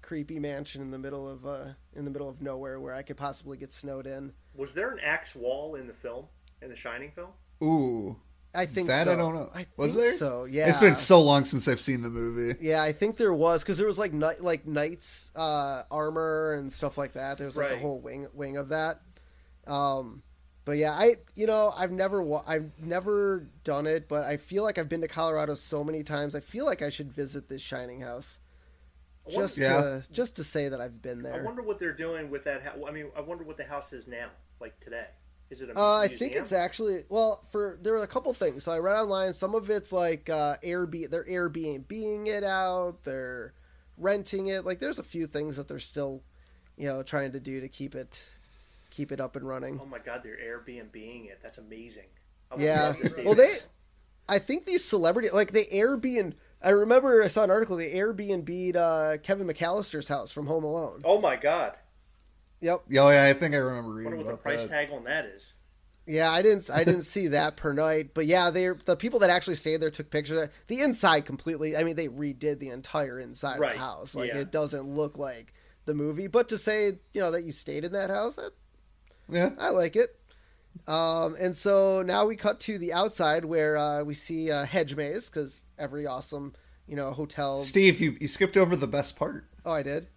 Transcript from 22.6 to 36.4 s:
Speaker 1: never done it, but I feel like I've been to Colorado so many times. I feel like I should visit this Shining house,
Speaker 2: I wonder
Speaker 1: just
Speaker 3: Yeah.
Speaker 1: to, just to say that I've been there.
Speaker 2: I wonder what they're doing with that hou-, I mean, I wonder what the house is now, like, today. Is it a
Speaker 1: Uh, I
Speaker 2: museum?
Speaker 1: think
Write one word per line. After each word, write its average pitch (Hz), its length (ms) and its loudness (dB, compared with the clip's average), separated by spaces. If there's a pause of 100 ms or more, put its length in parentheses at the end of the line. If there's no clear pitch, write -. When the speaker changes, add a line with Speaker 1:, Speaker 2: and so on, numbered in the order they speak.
Speaker 1:
never 185 680 0 (160)
done 147 220 -2
it, 156 200 0
but 147 160 -2
I 143 140 -2
feel 196 260 -4
like 214 140 0
I've 165 100 -2
been 165 140 -4
to 160 80 -4
Colorado 156 460 -2
so 147 280 -6
many 156 180 -4
times. 147 320 -4
I 143 60 -6
feel 226 260 -8
like - 160 -2
I 147 60 -4
should 147 240 -8
visit 139 380 -8
this 135 120 -12
Shining 127 400 -10
house, 123 380 -12 (880)
Speaker 2:
I - 40 -12
wonder 190 160 0
Speaker 1:
just - 100 -6
Speaker 3:
Yeah. 135 240 4
Speaker 1:
to, 135 220 -2 (100)
just 233 240 -4
to 156 80 -6
say 143 240 -2
that 131 100 -6
I've 120 220 -10
been 123 220 -10
there. 127 100 -8
Speaker 2:
I 127 100 -6
wonder 240 180 -8
what 214 160 -4
they're 170 140 -4
doing 160 380 -8
with 139 160 -8
that 139 180 -4
hou-, 143 240 -10
I 147 40 -10
mean, 151 260 -12
I 151 40 -8
wonder 170 220 -10
what 151 140 -14
the 143 80 -12
house 143 260 -10
is 117 160 -16
now, 117 220 -12 (320)
like, 113 180 -18
today. 117 280 -12 (440)
Is 127 100 -14
it 123 80 -12
a 117 100 -6
Speaker 1:
Uh, 208 180 6
I 208 100 2
Speaker 2:
museum? 123 100 -4 (140)
Speaker 1:
think 427 100 -2